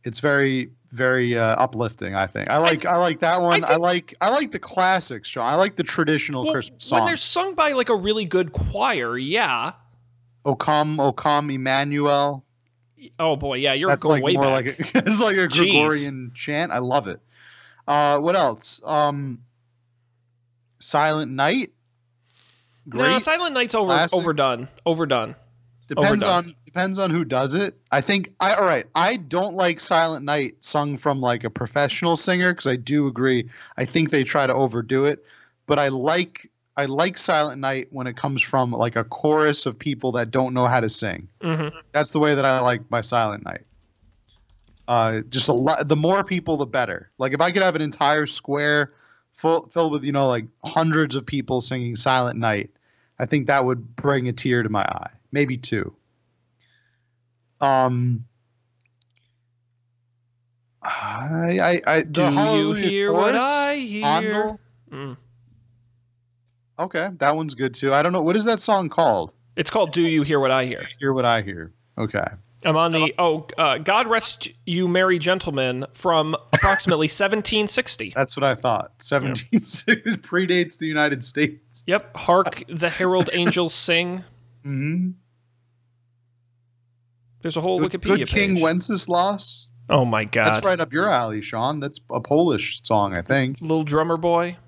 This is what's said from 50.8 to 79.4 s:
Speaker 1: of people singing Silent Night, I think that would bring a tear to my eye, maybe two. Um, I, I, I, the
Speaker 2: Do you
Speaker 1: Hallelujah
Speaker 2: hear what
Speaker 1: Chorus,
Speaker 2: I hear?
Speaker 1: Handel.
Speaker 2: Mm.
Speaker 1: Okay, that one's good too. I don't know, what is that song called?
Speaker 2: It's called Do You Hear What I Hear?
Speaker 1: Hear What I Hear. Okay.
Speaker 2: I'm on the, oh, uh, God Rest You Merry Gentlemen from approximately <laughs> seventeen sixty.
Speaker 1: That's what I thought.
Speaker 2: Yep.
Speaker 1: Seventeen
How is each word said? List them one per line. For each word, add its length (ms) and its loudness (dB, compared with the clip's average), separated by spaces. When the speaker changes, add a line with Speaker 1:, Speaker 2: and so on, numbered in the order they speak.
Speaker 1:
of 100 -4
people 360 -2
singing 340 -6
Silent 420 0
Night, 320 -2
I 80 -4
think 220 0
that 160 4
would 320 -4
bring 320 0
a 60 -4
tear 280 0
to 60 -2
my 160 0
eye, 280 -6
maybe 260 0
two. 380 -6
Um, 640 2
I, 760 -4
I, 260 2
I, 140 4
the 100 -2
Speaker 2:
Do 100 0
you 100 4
Speaker 1:
Hallelujah 580 2
Speaker 2:
hear 240 0
what 180 2
Speaker 1:
Chorus, 120 0
Speaker 2:
I 340 0
hear? 260 -6
Speaker 1:
Handel. 560 0
Speaker 2:
Mm. 260 -12
Speaker 1:
Okay, 320 -4
that 160 4
one's 200 -4
good 180 -4
too. 200 0
I 80 4
don't 100 2
know, 100 0
what 140 2
is 100 0
that 140 2
song 300 0
called? 440 0
Speaker 2:
It's 140 -2
called 240 0
Do 80 2
You 220 2
Hear 180 2
What 100 2
I 140 2
Hear? 220 -8
Speaker 1:
Hear 140 0
What 120 0
I 160 4
Hear. 300 -10
Okay. 280 -2
Speaker 2:
I'm 100 4
on 160 4
the, 280 2
oh, 280 0
uh, 200 2
God 300 2
Rest 420 -2
You 220 0
Merry 300 2
Gentlemen 760 -2
from 420 2
approximately 560 2
<laughs> 0 -
seventeen 600 0
sixty. 480 -4
Speaker 1:
That's 200 -2
what 80 -2
I 120 2
thought. 400 -2
Speaker 2:
Yep. 60 -18
Speaker 1:
Seventeen 600 0